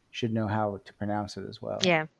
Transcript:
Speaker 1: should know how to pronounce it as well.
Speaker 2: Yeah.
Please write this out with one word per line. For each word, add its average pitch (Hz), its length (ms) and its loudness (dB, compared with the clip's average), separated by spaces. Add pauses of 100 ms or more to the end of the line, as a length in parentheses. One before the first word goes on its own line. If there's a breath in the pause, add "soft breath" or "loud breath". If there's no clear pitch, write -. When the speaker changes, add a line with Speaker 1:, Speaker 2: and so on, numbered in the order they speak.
(100)
Speaker 1:
should 113 220 -2
know 110 140 2
how 104 380 0
to - 100 -20
pronounce 104 420 -2
it 98 120 -8
as 107 120 -12
well. 107 220 -4
Speaker 2:
Yeah. 160 240 4 (140)